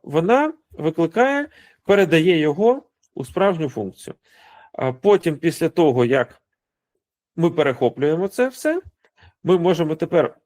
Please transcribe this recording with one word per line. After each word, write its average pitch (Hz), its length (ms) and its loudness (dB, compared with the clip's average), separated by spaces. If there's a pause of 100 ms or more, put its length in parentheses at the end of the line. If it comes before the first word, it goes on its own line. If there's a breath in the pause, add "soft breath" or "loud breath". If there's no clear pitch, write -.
вона 226 500 0 (180)
викликає, 220 760 -2 (360 soft breath)
передає 170 540 2
його 196 440 0 (320)
у 135 100 -8
справжню 175 440 -2
функцію. - 460 -10 (580 soft breath)
А 131 200 -4
потім, 175 440 0
після 165 320 -2
того, 135 360 2
як 127 380 -2 (960)
ми 165 140 0
перехоплюємо 147 800 -2
це 247 200 -2
все, 311 340 -4 (640 soft breath)
ми 180 140 2
можемо 165 360 0
тепер 156 520 -2